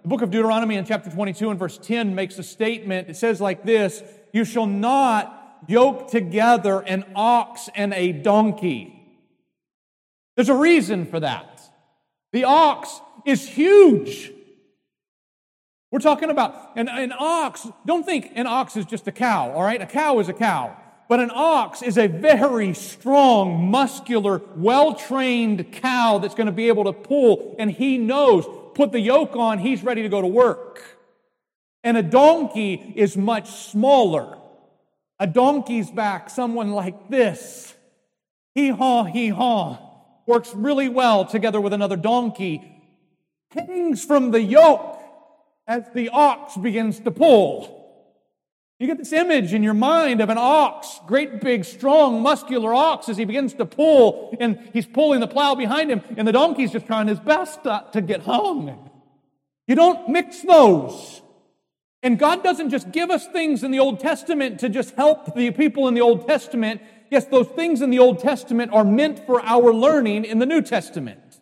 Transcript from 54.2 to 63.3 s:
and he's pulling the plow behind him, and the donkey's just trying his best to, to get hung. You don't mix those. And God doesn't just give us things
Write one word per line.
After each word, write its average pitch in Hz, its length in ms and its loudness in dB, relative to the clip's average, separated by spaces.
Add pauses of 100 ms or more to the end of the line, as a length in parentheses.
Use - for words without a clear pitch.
and 226 180 -2 (140)
he's 233 120 -4
pulling 285 360 0
the 226 60 -4
plow 285 280 0
behind 277 340 -4
him, 226 120 -2 (160)
and 220 100 -2
the 220 60 0
donkey's 269 400 0
just 226 120 -8
trying 220 220 -4
his 214 140 -4
best 311 420 -2
to, 208 300 -6
to 214 80 -2
get 175 220 -6
hung. 208 680 -6 (760)
You 254 100 0
don't 339 340 2
mix 349 320 -4
those. 208 800 4 (800)
And 240 180 0
God 339 240 2
doesn't 320 260 -2
just 220 220 -6
give 349 180 -4
us 359 180 -2
things 311 360 -4